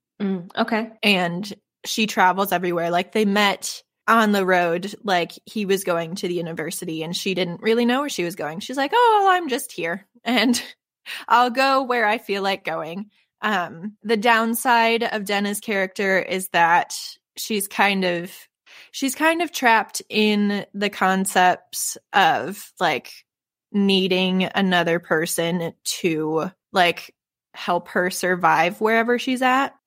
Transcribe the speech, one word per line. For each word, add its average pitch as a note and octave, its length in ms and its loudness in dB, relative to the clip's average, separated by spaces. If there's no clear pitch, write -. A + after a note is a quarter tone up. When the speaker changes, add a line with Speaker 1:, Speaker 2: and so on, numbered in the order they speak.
Speaker 1:
Mm, F#3+ 360 -4
okay. A3+ 340 -2
Speaker 2:
And F#3 480 0
she A3 200 -2
travels F#3+ 460 2
everywhere. F3 380 -2
Like, F3+ 220 -2
they A3 120 0
met G3+ 580 0
on A3 260 4
the G3+ 120 2
road. F3+ 580 0
Like, F3 300 0
he G#3+ 180 -6
was F#3+ 180 0
going E3+ 340 -2
to F#3+ 120 -6
the F3 60 -2
university D#3+ 680 -6
and E3 140 -6
she G3 180 -2
didn't F3 280 -4
really A#3 240 2
know B3 140 2
where D4 100 -4
she - 120 -6
was F3 140 -4
going. D#3+ 240 -8
She's B3+ 160 -10
like, C#4+ 180 -2
"Oh, A4 380 4
I'm F4+ 160 0
just - 240 -6
here E3+ 340 -6
and A#3+ 380 2
<laughs> - 320 -16
I'll B3 220 4
go C4 320 2
where A#3+ 240 0
I A3 120 2
feel G3+ 240 -4
like G3 220 -2
going." E3 460 -8
Um, F#3+ 600 -4
the A3 160 0
downside A3+ 840 2
of G#3+ 200 -4
Denna's G3+ 360 -2
character F#3+ 580 0
is F#3 320 -4
that E3+ 440 4
she's G3+ 300 -4
kind G3 380 2
of, F3 260 -2
she's C4+ 240 -4
kind E4 260 2
of D#4+ 100 -4
trapped A3+ 560 2
in G#3 640 2
the G3+ 180 -2
concepts F#3+ 1080 0
of, D#3+ 640 0
like, D#3 320 -2
needing F#3 840 2
another F3 460 2
person E3+ 720 -2
to, D#3 640 -2
like, F3 420 0
help F3 340 -4
her F3+ 220 0
survive F3 720 0
wherever A3+ 380 2
she's B3+ 240 -4
at. C4 320 0